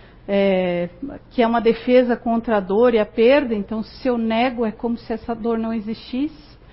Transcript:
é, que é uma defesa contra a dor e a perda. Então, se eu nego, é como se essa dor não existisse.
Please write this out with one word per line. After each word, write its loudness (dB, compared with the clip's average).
é, 0
que 0
é 4
uma 0
defesa 2
contra -2
a 2
dor 2
e 4
a 0
perda. 2
Então, -6
se -8
eu 0
nego, -2
é -2
como -6
se -8
essa -6
dor -4
não -4
existisse. -8